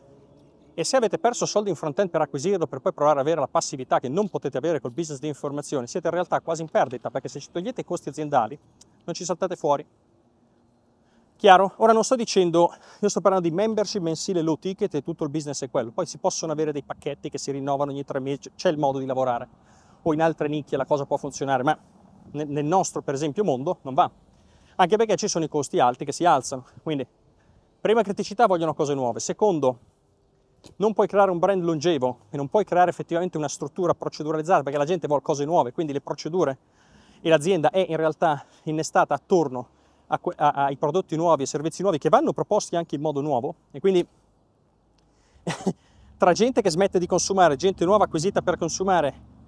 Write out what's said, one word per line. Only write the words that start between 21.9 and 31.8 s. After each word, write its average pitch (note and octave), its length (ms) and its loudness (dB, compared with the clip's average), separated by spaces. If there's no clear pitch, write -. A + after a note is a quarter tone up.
ne-, D3 120 -6
nel D3 200 -4
nostro, E3 380 0
per D3 100 -4
esempio, C#3+ 320 -2
mondo D3+ 380 -2
non C3 100 -10
va. D3+ 180 2
Anche A3 200 4
perché G#3+ 200 2
ci G3+ 120 -4
sono E3+ 160 -2
i D3+ 40 -4
costi D3+ 300 -2
alti C3 280 2
che C#3 60 -8
si E3 120 -4
alzano. C#3 400 2
Quindi, C#3+ 240 -4
prima A3 180 4
criticità, G3+ 460 0
vogliono E3 260 2
cose C#3+ 220 -2
nuove. B2 260 -4
Secondo, D#3 580 0
non G#3 180 0
puoi G#3 120 2
creare G3 240 4
un F3 80 -2
brand F#3 240 2
longevo D#3 580 0